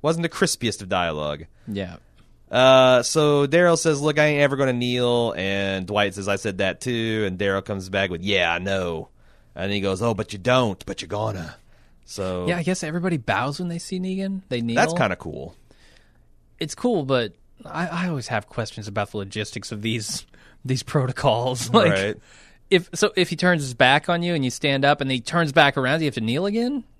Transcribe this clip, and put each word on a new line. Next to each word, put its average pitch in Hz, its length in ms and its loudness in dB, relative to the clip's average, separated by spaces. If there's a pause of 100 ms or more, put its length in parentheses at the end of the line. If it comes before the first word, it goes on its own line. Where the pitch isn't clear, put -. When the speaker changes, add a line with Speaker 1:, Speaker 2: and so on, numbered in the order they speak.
Speaker 1:
wasn't 165 220 0
the 165 60 -2
crispiest - 520 -2
of 95 80 -12
dialogue. 78 560 -2 (220)
Speaker 2:
Yeah. 98 300 -6 (540)
Speaker 1:
Uh, 127 520 6
so 147 420 2
Daryl 170 320 4
says, 156 240 0
"Look, 147 160 0
I 151 80 4
ain't 147 160 2
ever 139 140 4
gonna 135 180 2
kneel," 123 640 0
and 95 480 -2
Dwight 101 300 0
says, 98 120 -6
"I 101 100 0
said 95 200 -4
that 95 240 -2
too," 113 460 -2
and 92 100 -4
Daryl 98 260 0
comes 95 260 -8
back 98 200 0
with, 87 140 -6
"Yeah, 92 280 2
I 85 60 0
know." 90 520 -4 (460)
And 95 160 -6
he 101 100 -2
goes, 95 200 -2
"Oh, 113 140 0
but 104 180 -6
you 101 60 -10
don't, 123 480 0
but 95 140 -10
you're 80 80 -12
gonna." 101 460 -6 (500)
So 92 420 -6
Speaker 2:
Yeah, 175 100 -2
I 170 60 -6
guess 180 200 -4
everybody 170 340 -4
bows 135 420 -2
when 180 80 -6
they 170 100 -6
see 185 220 -8
Negan. 190 500 -6
They 120 120 -4
kneel. 117 160 -2
Speaker 1:
That's 160 160 2
kinda 101 240 0
cool. 73 360 -12 (1040)
Speaker 2:
It's 160 160 -8
cool, 220 300 0
but 127 280 0 (320)
I, 165 220 -6
I 170 220 -2
always 143 200 -4
have 113 200 -2
questions 107 380 -8
about 104 240 -4
the 107 60 -8
logistics 101 540 -8
of 107 100 -8
these, 110 440 -4 (400)
these 127 180 -2
protocols. 127 840 0
<laughs> 120 40 -2
Like, 107 180 6
Speaker 1:
Right. 98 260 0 (520)
Speaker 2:
if, 180 240 4
so 202 220 2
if 180 140 2
he 175 60 -4
turns 175 260 2
his 131 120 -6
back 135 360 6
on 170 140 0
you 175 100 0
and 151 100 0
you 127 80 0
stand 139 340 0
up 143 160 4
and 135 100 -2
he 127 100 -2
turns 165 300 0
back 143 260 6
around, 139 220 0
do 160 60 -2
you - 20 2
have 135 80 -4
to 117 60 -4
kneel 127 240 0
again? 233 380 -2 (160)